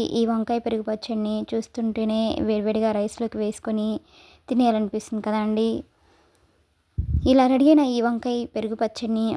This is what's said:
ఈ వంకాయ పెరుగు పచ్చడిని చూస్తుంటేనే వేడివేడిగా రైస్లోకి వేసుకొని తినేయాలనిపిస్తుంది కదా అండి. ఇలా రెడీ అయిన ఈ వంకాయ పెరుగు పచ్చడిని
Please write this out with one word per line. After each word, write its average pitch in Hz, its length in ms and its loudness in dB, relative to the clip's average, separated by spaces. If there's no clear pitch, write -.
ఈ - 100 4
వంకాయ 226 360 0
పెరుగు 226 220 -2
పచ్చడిని 214 480 -4
చూస్తుంటేనే 220 720 -2
వేడివేడిగా 214 500 2
రైస్లోకి 214 440 -4
వేసుకొని 214 480 -2
తినేయాలనిపిస్తుంది 220 760 0
కదా 214 180 0
అండి. 220 240 2
ఇలా 262 200 6
రెడీ 262 180 4
అయిన 302 140 8
ఈ 240 60 0
వంకాయ 240 360 -2
పెరుగు 220 200 -4
పచ్చడిని 220 500 -2